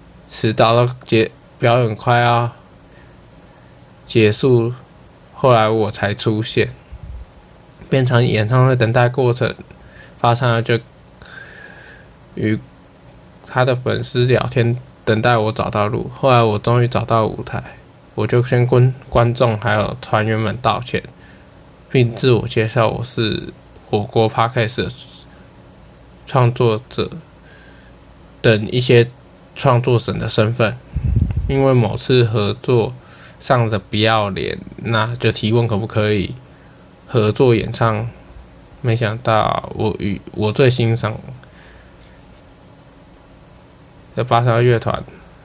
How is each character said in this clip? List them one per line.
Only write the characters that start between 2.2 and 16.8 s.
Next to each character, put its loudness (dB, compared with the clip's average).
结 4
束， 2
后 2
来 4
我 0
才 -4
出 -2
现， 0
变 2
成 2
演 0
唱 4
会 2
等 0
待 4
过 0
程， -2
发 2
生 0
了 0
就 0
与 -2
他 0
的 2
粉 -4
丝 0
聊 2
天， 0
等 0
待 2
我 0
找 -4
到 -2
路。 -6
后 0
来 6
我 0
终 2